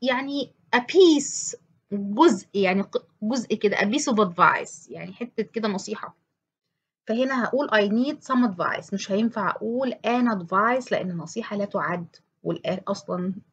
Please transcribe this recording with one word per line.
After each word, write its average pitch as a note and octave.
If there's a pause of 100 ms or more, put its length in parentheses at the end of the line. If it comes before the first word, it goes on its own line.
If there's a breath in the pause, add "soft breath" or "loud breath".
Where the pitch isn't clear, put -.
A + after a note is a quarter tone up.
يعني C4+ (260)
a -
piece، D#4 (360)
جزء، G3+
يعني G3
ق-، - (160)
جزء A3+
كده، G#3+
a -
piece C4
of G#3
advice، F3
يعني F3
حتة A#3
كده G#3+
نصيحة. G3+ (920)
فهنا B3
هقول C#4
I G#3
need C4
some B3
advice، E3+
مش G3
هينفع G#3+
أقول A#3+
an A#3
advice G#3+
لأن F#3
النصيحة F3
لا G3+
تعد، F3 (260)
والآن E3+
أصلًا F3+ (180)